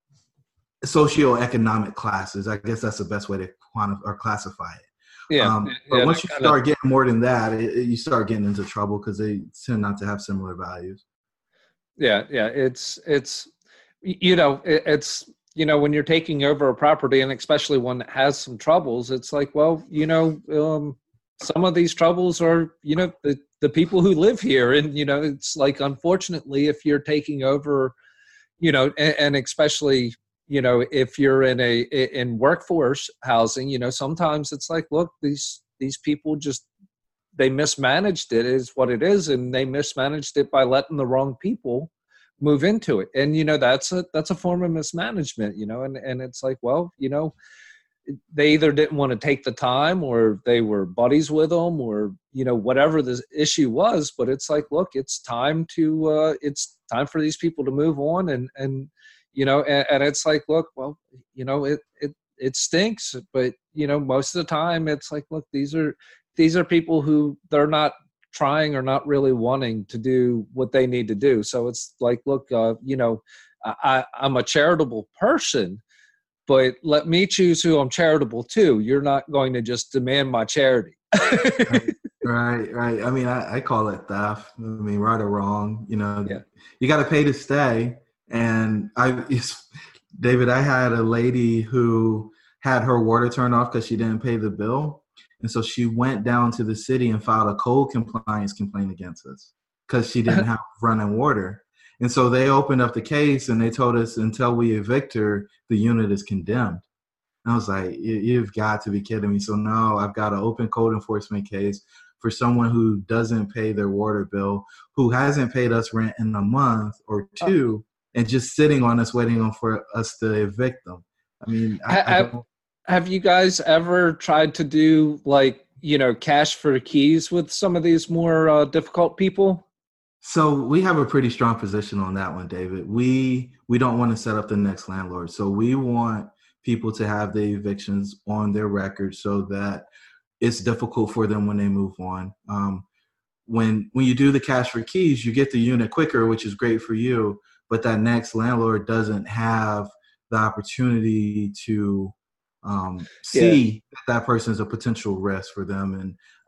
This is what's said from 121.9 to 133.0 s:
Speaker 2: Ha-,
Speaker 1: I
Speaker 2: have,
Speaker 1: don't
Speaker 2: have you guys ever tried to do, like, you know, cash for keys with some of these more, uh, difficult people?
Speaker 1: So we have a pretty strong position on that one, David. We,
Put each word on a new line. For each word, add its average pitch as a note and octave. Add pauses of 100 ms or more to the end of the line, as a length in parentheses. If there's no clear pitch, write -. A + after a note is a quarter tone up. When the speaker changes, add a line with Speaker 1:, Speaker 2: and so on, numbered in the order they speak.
Speaker 2:
Ha-, G3
Speaker 1:
I -
Speaker 2:
have, F3+
Speaker 1:
don't A#2+ (420)
Speaker 2:
have F3+
you F#3
guys F#3
ever E3+
tried D#3
to E3
do, D#3
like, C3+ (160)
you D3+
know, B2+
cash D3
for C3
keys D3+
with F3
some F3+
of E3
these E3
more, E3
uh, D3+
difficult D#3+
people? F#3+ (560)
Speaker 1:
So D#3
we C#3
have F3+
a C#3
pretty B2+
strong A#2
position G2+
on F#2
that F#2+
one, F2+
David. F#2
We, B2+ (160)